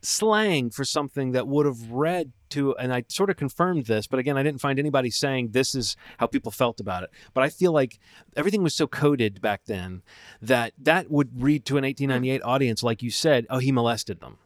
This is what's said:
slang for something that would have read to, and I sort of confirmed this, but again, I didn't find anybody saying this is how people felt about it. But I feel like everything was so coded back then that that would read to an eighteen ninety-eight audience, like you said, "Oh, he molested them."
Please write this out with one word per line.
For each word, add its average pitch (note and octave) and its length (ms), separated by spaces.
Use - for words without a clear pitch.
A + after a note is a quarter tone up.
slang G#3 640
for C3+ 160
something C3+ 480
that B2+ 160
would D3 160
have A#2 260
read D#3 400
to, C#3 260
and B2+ 160
I B2 160
sort G3 220
of F3 60
confirmed D#3 500
this, G#2+ 200
but C3 120
again, C#3 180
I C3+ 60
didn't C#3+ 180
find C#3 180
anybody C#3 300
saying B2+ 440
this B2+ 220
is B2+ 220
how - 80
people - 260
felt A#2+ 260
about F#2 260
it. - 60
But C3 100
I C#3 60
feel F3 240
like C3+ 260
everything F#3+ 260
was D#3+ 120
so D#3 120
coded A#2+ 540
back G#2 240
then F#2 380
that A#2 340
that D#3 340
would B2+ 320
read C#3+ 220
to C#3+ 140
an C3+ 60
eighteen C#3 260
ninety-eight C3 340
audience, B2 380
like A#2 200
you A#2 80
said, B2+ 380
"Oh, C3 120
he C3+ 120
molested A#2 480
them." - 240